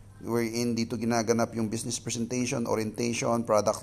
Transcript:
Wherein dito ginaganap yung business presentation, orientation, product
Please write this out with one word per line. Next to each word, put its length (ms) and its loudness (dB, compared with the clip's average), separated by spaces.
Wherein 560 0
dito 240 -2
ginaganap 560 2
yung 80 0
business 320 -4
presentation, 720 -2
orientation, 720 0
product 420 2